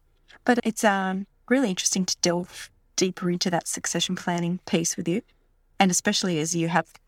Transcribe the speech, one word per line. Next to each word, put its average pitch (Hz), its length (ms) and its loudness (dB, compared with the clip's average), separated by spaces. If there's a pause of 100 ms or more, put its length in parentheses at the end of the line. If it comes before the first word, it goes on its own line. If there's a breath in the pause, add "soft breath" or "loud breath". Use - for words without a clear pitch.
(460 loud breath)
But 240 180 4
it's, 220 180 -2
um, 190 440 0 (240)
really 254 180 4
interesting 185 380 0
to - 160 -2
delve 175 480 -2 (260)
deeper 185 340 0
into 175 200 0
that 165 180 0
succession - 480 -2
planning 170 480 -2
piece 170 320 0
with 175 120 -6
you, 185 120 0 (580)
and 190 120 6
especially 180 500 0
as 165 160 -2
you 165 120 0
have 165 180 2 (220)